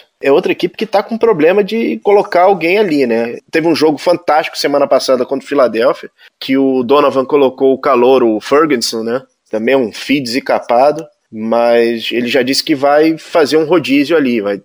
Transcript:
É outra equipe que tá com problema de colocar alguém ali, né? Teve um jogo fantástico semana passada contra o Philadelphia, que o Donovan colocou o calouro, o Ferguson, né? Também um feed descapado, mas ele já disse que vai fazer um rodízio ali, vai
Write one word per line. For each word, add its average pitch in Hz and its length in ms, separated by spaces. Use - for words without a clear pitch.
É 135 80
outra 180 220
equipe 180 240
que 220 100
tá 202 160
com 226 160
problema 202 460
de 226 400
colocar 196 400
alguém 180 340
ali, 156 300
né? 117 300
Teve 160 180
um 165 80
jogo 147 220
fantástico 165 600
semana 143 280
passada 131 400
contra 135 200
o - 20
Philadelphia, 127 640
que 135 200
o 135 260
Donovan 135 400
colocou 135 500
o 127 60
calouro, 123 560
o 104 60
Ferguson, 135 640
né? 117 180
Também 113 260
um 120 180
feed 139 300
descapado, 131 840
mas 117 760
ele 120 160
já 123 160
disse 135 200
que 156 120
vai 147 420
fazer 151 400
um 160 80
rodízio 147 500
ali, 127 240
vai 101 260